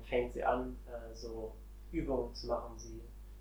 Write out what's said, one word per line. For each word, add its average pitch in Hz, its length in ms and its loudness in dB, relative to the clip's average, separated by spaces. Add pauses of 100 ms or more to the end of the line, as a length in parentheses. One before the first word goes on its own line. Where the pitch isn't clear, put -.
fängt 123 300 4
sie - 100 0
an, 127 340 6 (100)
äh, 117 280 -6
so 113 380 -4 (380)
Übungen 131 440 4
zu 120 120 -6
machen. 117 300 0
Sie 113 240 -8 (400)